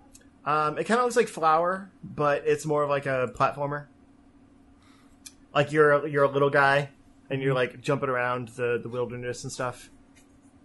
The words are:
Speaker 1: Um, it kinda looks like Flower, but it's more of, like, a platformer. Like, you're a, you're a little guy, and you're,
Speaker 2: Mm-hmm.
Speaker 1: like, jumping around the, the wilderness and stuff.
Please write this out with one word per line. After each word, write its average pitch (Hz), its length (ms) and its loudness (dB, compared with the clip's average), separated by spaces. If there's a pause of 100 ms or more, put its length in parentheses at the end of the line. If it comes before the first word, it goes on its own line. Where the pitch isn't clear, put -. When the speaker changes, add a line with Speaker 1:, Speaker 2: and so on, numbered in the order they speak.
(460)
Speaker 1:
Um, 151 320 0
it 165 80 -4
kinda 233 180 0
looks 240 120 -2
like 233 120 2
Flower, 175 600 0 (140)
but 147 420 -2
it's 147 200 0
more 147 180 0
of, 143 60 -2
like, 139 160 -2
a 127 300 -2
platformer. 143 500 -2 (1700)
Like, 143 160 0
you're 151 200 6
a, 143 180 2
you're 143 160 4
a 135 40 4
little 139 200 2
guy, 139 400 4 (400)
and 135 120 -4
you're, 135 100 0
Speaker 2:
Mm-hmm. 131 40 2 (200)
Speaker 1:
like, 123 60 -20
jumping 135 280 -2
around 123 400 -2
the, 120 320 -2
the 120 80 -10
wilderness 123 540 -6
and 135 100 -10
stuff. - 360 -10 (760)